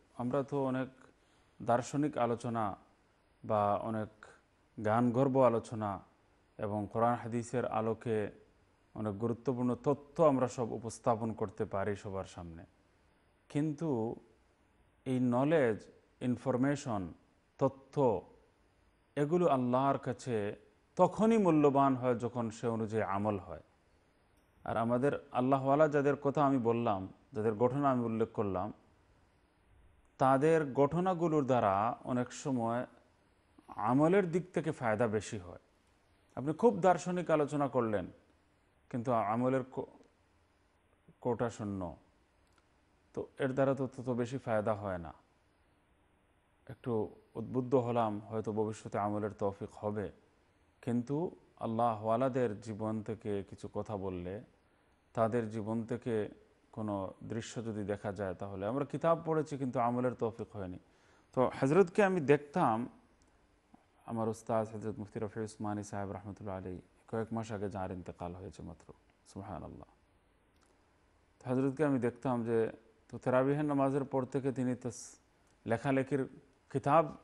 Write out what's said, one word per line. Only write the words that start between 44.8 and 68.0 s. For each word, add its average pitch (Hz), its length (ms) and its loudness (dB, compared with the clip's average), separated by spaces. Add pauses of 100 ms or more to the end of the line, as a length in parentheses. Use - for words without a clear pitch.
না। 82 160 -12 (1600)
একটু - 460 -2 (200)
উদ্বুদ্ধ 123 400 0
হলাম, 117 440 2
হয়তো 110 340 -6
ভবিষ্যতে 110 460 -4
আমলের 104 320 -2
তৌফিক 101 400 -4
হবে, 104 400 -6 (720)
কিন্তু 127 540 -2 (240)
আল্লাহওয়ালাদের 113 1000 0
জীবন 110 420 -4
থেকে 101 460 -6
কিছু 101 240 -14
কথা 104 240 -6
বললে, 92 440 -6 (720)
তাদের 113 360 2
জীবন 110 340 -4
থেকে 113 460 -2 (420)
কোনো 101 420 -4 (100)
দৃশ্য 110 420 -8
যদি 107 180 -4
দেখা 101 280 -4
যায়, 95 220 -4
তাহলে 98 320 -8
আমরা 135 200 -2
কিতাব 160 400 0
পড়েছি 156 320 -2
কিন্তু 131 220 -2
আমলের 120 340 2
তৌফিক 110 400 -4
হয়নি। 92 240 -8 (560)
তো 127 180 2 (100)
হযরতকে 175 420 6
আমি 190 180 2
দেখতাম, 135 680 2 (1160)
আমার 113 240 -4
উস্তাদ 113 440 -2
হযরত 107 260 -6
মুফতি 110 200 -10
রফি 110 200 -6
উসমানী 104 440 -6
সাহেব 101 280 -6
রহমতুল্লাহ 98 460 -8
আলাইহি 92 240 -10 (260)
কয়েক 113 260 -4
মাস 113 180 -6
আগে 101 180 -4
যার 92 220 -6
ইন্তেকাল 90 440 -10